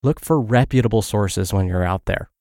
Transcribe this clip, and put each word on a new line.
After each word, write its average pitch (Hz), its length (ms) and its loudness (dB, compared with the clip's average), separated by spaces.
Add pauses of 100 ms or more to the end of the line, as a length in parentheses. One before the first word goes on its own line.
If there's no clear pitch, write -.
Look 143 160 0
for 156 200 0
reputable 117 640 2
sources 98 500 -2
when 95 140 2
you're 90 160 0
out 90 220 -2
there. - 260 -4 (100)